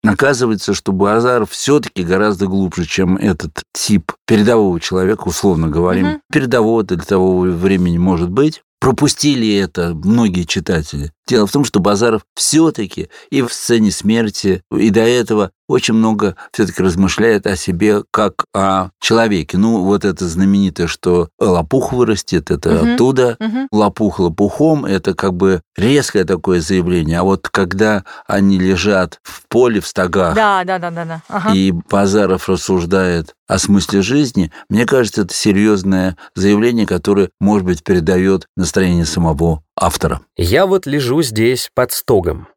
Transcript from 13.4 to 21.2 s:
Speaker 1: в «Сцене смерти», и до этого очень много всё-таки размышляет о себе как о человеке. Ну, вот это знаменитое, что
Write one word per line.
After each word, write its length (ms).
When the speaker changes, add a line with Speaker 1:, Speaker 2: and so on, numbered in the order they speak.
Speaker 1:
в 120
«Сцене 380
смерти», 680
и 120
до 180
этого 440
очень 240
много 420
всё-таки 320
размышляет 640
о 80
себе 560
как 320
о 360
человеке. 580
Ну, 280
вот 180
это 240
знаменитое, 600
что 420